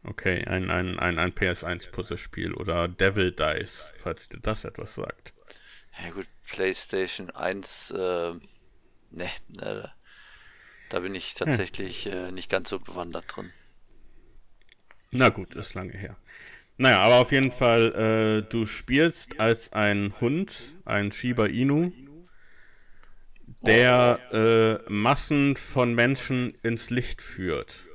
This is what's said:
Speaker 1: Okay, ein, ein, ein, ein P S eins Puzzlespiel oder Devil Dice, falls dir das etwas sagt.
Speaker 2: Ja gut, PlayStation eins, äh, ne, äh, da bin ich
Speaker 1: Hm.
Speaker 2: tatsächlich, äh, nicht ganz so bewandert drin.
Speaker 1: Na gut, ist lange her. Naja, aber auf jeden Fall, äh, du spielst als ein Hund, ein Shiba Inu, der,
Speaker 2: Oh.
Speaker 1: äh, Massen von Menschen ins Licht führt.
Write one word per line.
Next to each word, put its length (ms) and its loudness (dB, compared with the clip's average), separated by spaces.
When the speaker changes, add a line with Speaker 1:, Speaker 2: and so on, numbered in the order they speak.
Speaker 1:
Okay, 420 -2
ein, 240 -4
ein, 300 -2
ein, 180 0
ein 160 0
P 140 0
S 160 -4
eins 240 -8
Puzzlespiel 680 -8
oder 340 -2
Devil 440 2
Dice, 680 -4
falls 320 -10
dir 100 -16
das 260 -4
etwas 300 -12
sagt. 380 -12
Speaker 2:
Ja 100 -12
gut, 160 -12
PlayStation 840 -4
eins, 600 -6
äh, 420 -2
ne, 180 -10
äh, 260 -8
da 100 -4
bin 160 -6
ich 240 -8
Speaker 1:
Hm. 0 -
Speaker 2:
tatsächlich, 680 -4
äh, 260 -8
nicht 180 -10
ganz 200 -2
so 100 -4
bewandert 480 -10
drin. 240 -12
Speaker 1:
Na 180 6
gut, 260 -6
ist 180 -10
lange 200 -8
her. 240 -12
Naja, 220 6
aber 160 8
auf 160 6
jeden 200 2
Fall, 920 4
äh, 40 -20
du 180 -2
spielst 720 0
als 340 2
ein 480 2
Hund, 540 -4
ein 260 0
Shiba 360 0
Inu, 440 2
der, 540 6
Speaker 2:
Oh. 40 -4
Speaker 1:
äh, 440 6
Massen 680 2
von 380 0
Menschen 580 0
ins 260 -2
Licht 320 -4
führt. 720 -8